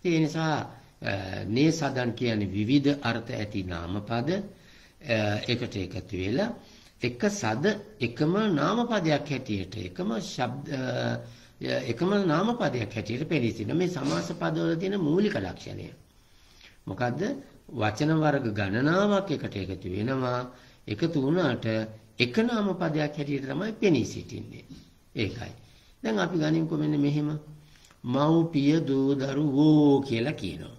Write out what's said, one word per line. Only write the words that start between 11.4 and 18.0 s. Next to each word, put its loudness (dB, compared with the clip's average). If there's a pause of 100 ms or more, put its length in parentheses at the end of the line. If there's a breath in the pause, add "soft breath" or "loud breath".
එකම 0 (120)
නාමපදයක් 0
හැටියට -4
පෙනී 0
සිටින -4
මේ 2
සමාස -2
පදවල -2
තියෙන -2
මූලික 2
ලක්ෂණය. -6 (960 soft breath)
මොකද්ද? -4 (500)
වචන 0